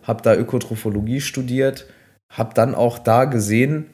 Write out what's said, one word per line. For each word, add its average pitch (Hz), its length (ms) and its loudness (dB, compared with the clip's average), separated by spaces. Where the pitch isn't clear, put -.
hab 107 200 -4
da 113 120 6
Ökotrophologie 113 840 -4
studiert, 135 640 -4
hab 127 220 -6
dann 120 200 2
auch 120 240 0
da 120 260 4
gesehen 131 680 0